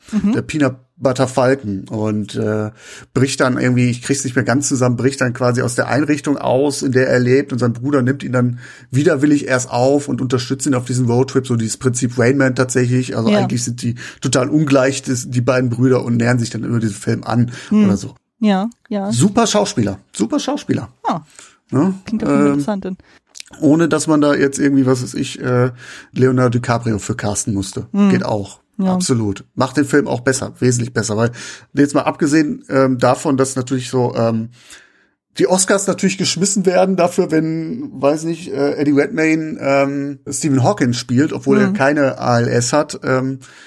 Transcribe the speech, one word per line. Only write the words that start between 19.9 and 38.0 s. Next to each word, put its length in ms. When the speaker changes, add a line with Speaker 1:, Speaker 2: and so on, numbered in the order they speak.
Speaker 2:
super 280
Schauspieler. 480
Speaker 1:
Ah. 140
Speaker 2:
Ne? 240
Speaker 1:
Klingt 200
auf 60
jeden 100
Fall 60
Speaker 2:
Ähm, 80
Speaker 1:
interessant. 340
Speaker 2:
ohne 280
dass 180
man 160
da 120
jetzt 240
irgendwie, 280
was 160
weiß 120
ich, 260
äh, 300
Leonardo 360
DiCaprio 400
für 180
casten 380
musste. 380
Speaker 1:
Hm. 180
Speaker 2:
Geht 140
auch. 360
Speaker 1:
Ja. 120
Speaker 2:
Absolut. 500
Macht 220
den 80
Film 240
auch 120
besser, 400
wesentlich 320
besser, 240
weil 140
jetzt 200
mal 80
abgesehen, 680
ähm, 300
davon, 380
dass 200
natürlich 340
so, 260
ähm, 340
die 80
Oscars 400
natürlich 320
geschmissen 480
werden 300
dafür, 340
wenn, 640
weiß 300